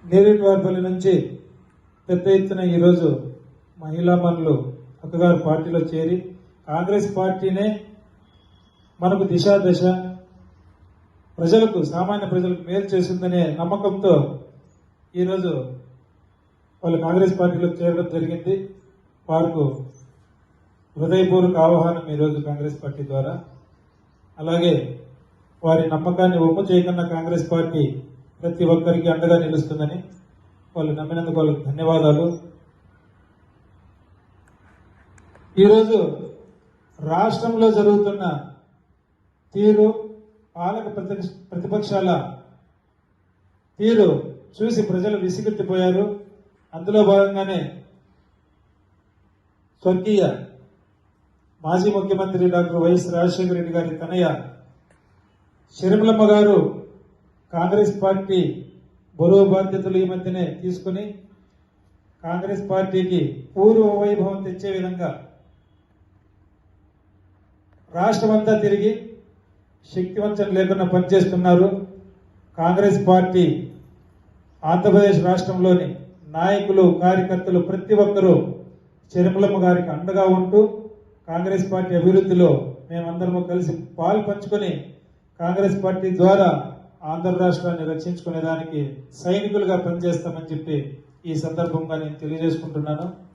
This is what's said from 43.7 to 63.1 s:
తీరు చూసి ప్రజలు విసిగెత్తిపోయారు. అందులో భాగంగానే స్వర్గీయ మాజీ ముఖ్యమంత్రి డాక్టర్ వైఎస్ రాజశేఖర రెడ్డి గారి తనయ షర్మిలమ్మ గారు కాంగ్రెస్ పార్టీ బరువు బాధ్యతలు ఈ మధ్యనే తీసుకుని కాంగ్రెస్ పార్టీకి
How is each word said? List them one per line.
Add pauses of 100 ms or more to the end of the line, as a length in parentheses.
తీరు (500)
చూసి
ప్రజలు
విసిగెత్తిపోయారు. (680)
అందులో
భాగంగానే (2250)
స్వర్గీయ (1400)
మాజీ
ముఖ్యమంత్రి
డాక్టర్
వైఎస్
రాజశేఖర
రెడ్డి
గారి
తనయ (1500)
షర్మిలమ్మ
గారు (960)
కాంగ్రెస్
పార్టీ (760)
బరువు
బాధ్యతలు
ఈ
మధ్యనే (160)
తీసుకుని (1160)
కాంగ్రెస్
పార్టీకి (360)